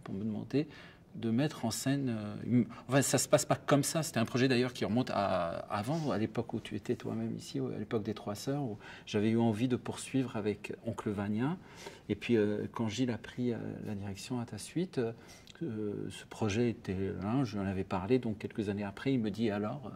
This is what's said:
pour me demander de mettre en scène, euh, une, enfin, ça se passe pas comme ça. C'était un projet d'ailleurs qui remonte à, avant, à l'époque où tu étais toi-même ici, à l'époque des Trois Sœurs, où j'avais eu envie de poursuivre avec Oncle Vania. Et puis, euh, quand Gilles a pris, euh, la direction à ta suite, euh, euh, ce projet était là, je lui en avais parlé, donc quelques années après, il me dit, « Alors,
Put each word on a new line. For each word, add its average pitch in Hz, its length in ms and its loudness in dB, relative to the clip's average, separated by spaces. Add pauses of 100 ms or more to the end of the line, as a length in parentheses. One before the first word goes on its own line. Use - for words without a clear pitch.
pour - 100 -8
me 98 100 -4
demander 113 440 0 (480)
de 113 160 0
mettre 135 340 2
en 110 60 0
scène, 135 440 0
euh, 104 200 -6 (100)
une, 117 200 6 (220)
enfin, 135 140 6
ça 131 160 4
se - 100 2
passe - 180 6
pas 135 100 4
comme 139 260 6
ça. 156 220 0
C'était - 160 0
un 113 60 4
projet 127 220 4
d'ailleurs 123 260 4
qui - 120 -2
remonte 110 260 2
à, 95 360 2 (240)
avant, 131 400 0
à 92 80 2
l'époque 110 340 -2
où 113 60 -2
tu - 160 -6
étais 113 200 -2
toi-même 113 400 -4
ici, 113 240 -6
à 123 200 -2
l'époque 107 240 -2
des 104 100 -2
Trois 104 220 -6
Sœurs, 139 260 -2
où 107 160 -4 (300)
j'avais 107 240 4
eu 113 80 4
envie 117 300 4
de 123 80 2
poursuivre - 580 -2
avec 104 380 -2 (120)
Oncle 113 240 -4
Vania. 107 480 0 (520)
Et 104 60 2
puis, 120 220 2
euh, 104 360 2
quand 113 160 0
Gilles 120 200 0
a 113 80 -2
pris, 123 360 -4
euh, 107 40 -4 (300)
la 107 80 -4
direction 101 440 -6
à 117 60 -4
ta 110 140 -10
suite, 175 400 -2
euh, 113 140 0 (500)
euh, 107 480 -4
ce - 140 -14
projet 113 440 2
était 95 440 -2 (100)
là, 123 200 2
je 107 140 -2
lui 98 80 0
en - 20 0
avais 95 180 0
parlé, 101 340 2
donc 110 180 -2
quelques 101 320 -4
années 101 140 -2
après, 98 300 -2
il 127 60 2
me 107 120 0
dit, « 107 180 0
Alors, 107 460 -4